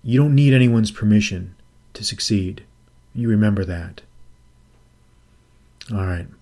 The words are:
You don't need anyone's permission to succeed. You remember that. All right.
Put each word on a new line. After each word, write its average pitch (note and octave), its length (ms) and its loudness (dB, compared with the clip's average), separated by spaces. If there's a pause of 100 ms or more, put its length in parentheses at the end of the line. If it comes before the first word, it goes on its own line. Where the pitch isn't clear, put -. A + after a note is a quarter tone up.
You B2 180 0
don't D3 140 2
need C#3 180 4
anyone's A#2 380 2
permission G#2 640 0 (400)
to G2+ 100 -14
succeed. G2 600 -6 (500)
You A#2 160 -2
remember G#2 340 2
that. F2 380 -10 (1900)
All G2 140 -4
right. F2 220 -6 (160)